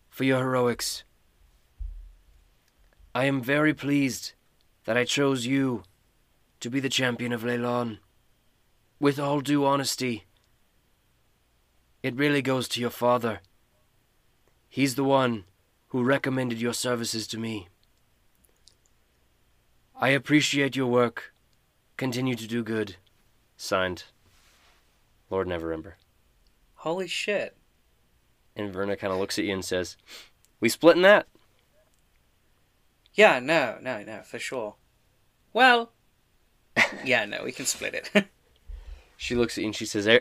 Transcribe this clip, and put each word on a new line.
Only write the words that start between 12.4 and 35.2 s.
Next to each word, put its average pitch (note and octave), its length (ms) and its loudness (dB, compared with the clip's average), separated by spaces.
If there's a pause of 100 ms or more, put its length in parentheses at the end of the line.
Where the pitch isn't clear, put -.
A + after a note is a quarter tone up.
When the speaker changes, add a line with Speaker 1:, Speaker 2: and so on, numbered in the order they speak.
Speaker 1:
goes C3 260 -2
to - 120 -6
your A#2+ 100 -2
father. A#2+ 500 0 (1300)
He's C3 260 0
the C#3 100 -2
one B2+ 400 2 (440)
who B2 160 -2
recommended C3 560 0
your A#2 140 -2
services A#2 540 -4
to A2 100 -8
me. A2 300 -8 (2250)
I A#2+ 140 2
appreciate C#3 640 2
your C3+ 120 0
work. A#2+ 440 2 (640)
Continue B2+ 380 -2
to A2+ 140 -10
do A#2 160 -2
good. G#2+ 320 -4 (600)
Signed, F#2 480 -2 (1300)
Lord F#2+ 160 -2
Neverember." E2 460 -6 (840)
Speaker 2:
Holy F3+ 280 -6
shit. F3 500 -4 (1000)
Speaker 1:
And G#2 160 -8
Verna G2 240 -4
kinda F#2+ 200 -4
looks G2 220 -4
at G#2 60 0
you G2+ 100 -2
and F#2 100 -6
says, F2+ 320 -4 (640)
"We A#2 100 2
splitting E3 340 6
that?" G3 260 6 (1900)
Speaker 2:
Yeah, F#3+ 240 8
no, C3 420 0
no, A2 220 -6
no, G2+ 200 -14
for - 180 -12
sure. A2 340 -8 (800)